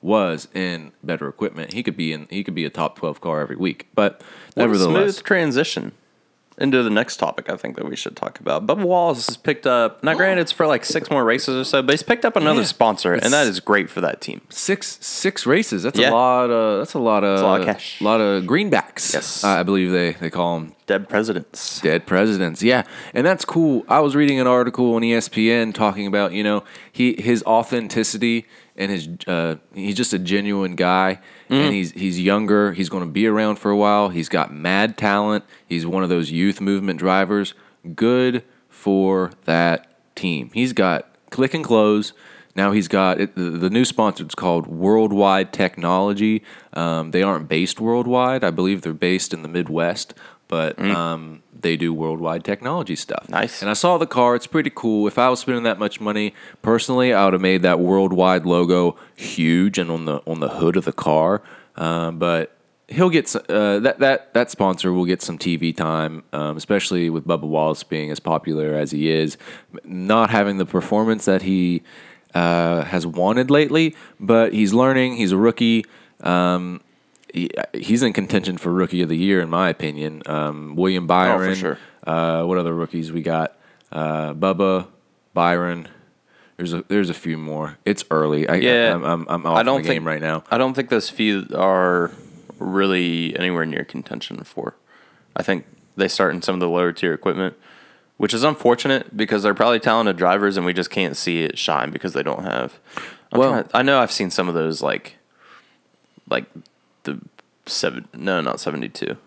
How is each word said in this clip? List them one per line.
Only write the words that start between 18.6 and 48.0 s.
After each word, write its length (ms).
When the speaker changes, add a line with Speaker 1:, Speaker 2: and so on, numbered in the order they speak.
Speaker 2:
Yes. 320
Speaker 1:
I 200
believe 280
they, 200
they 180
call 260
'em. 160
Speaker 2:
Dead 240
presidents. 720
Speaker 1:
Dead 240
presidents, 560
yeah. 220
And 140
that's 180
cool. 420
I 140
was 160
reading 240
an 60
article 480
on 100
E 80
S 160
P 240
N 220
talking 320
about, 260
you 120
know, 180
he, 280
his 240
authenticity 1040
and 160
his, 160
uh, 300
he's 220
just 180
a 40
genuine 580
guy, 420
Speaker 2:
Mm-hmm. 40
Speaker 1:
and 200
he's, 180
he's 280
younger. 520
He's 160
gonna 180
be 200
around 340
for 100
a 60
while. 320
He's 200
got 240
mad 440
talent. 480
He's 180
one 160
of 60
those 240
youth 280
movement 380
drivers. 560
Good 480
for 640
that 420
team. 360
He's 200
got 340
Click 240
and 100
Close. 480
Now 160
he's 160
got, 320
it, 160
the, 140
the 200
new 140
sponsor 420
is 80
called 320
Worldwide 840
Technology. 880
Um, 400
they 100
aren't 260
based 320
worldwide. 600